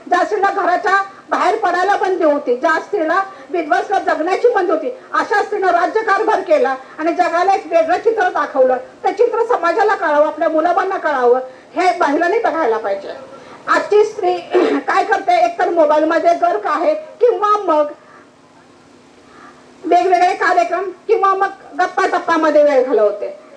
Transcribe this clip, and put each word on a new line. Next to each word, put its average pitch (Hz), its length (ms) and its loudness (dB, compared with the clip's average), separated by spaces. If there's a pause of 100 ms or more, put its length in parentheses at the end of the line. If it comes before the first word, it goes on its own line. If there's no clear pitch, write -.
ज्या 349 180 2
स्त्रीला 392 260 0
घराच्या 381 520 0 (260)
बाहेर 311 260 0
पडायला 370 400 0
बंदी 370 280 -2
होती, 285 320 2
ज्या 320 240 0
स्त्रीला 349 440 -2 (260)
विधवा 359 500 -2
जगण्याची 339 540 0
बंदी 370 180 0
होती, - 260 -4 (160)
अशा 427 300 0
स्त्रीनं 381 240 -2
राज्यकारभार 392 720 0
केला 269 360 0 (240)
आणि 320 140 -2
जगाला 349 400 0
एक 381 160 -2
वेगळं 330 280 2
चित्र 403 320 0
दाखवलं. 285 480 0
ते - 360 -6
चित्र 440 300 2
समाजाला 392 520 0
कळावं, 311 320 2
आपल्या 311 220 -2
मुलाबाळांना 359 480 0
कळावं, 262 420 0 (360)
हे 359 240 0
महिलांनी 339 400 0
बघायला 302 380 -2
पाहिजे. 196 320 -6 (580)
आजची 403 360 2
स्त्री 359 340 -2
<clears throat> 302 420 0
काय 359 240 0
करते, 359 420 2
एकतर 359 240 -2
मोबाईलमध्ये 320 640 2
गर्क 349 320 0
आहे 311 280 0
किंवा 415 680 0
मग 302 220 2 (2000)
वेगवेगळे 359 480 2
कार्यक्रम 359 500 0 (240)
किंवा 392 260 2
मग 381 140 0 (320)
गप्पा 359 280 0
टप्पामध्ये 320 560 2
वेळ 269 200 4
घालवते. 220 560 -2 (160)